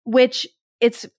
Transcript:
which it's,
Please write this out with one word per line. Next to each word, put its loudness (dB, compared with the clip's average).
which 0
it's, -2